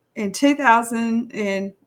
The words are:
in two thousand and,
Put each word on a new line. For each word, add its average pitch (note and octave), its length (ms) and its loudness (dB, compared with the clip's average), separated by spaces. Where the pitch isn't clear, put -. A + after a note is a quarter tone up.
in G3+ 160 -4
two C#4+ 240 2
thousand A#3 800 0
and, G3 400 -4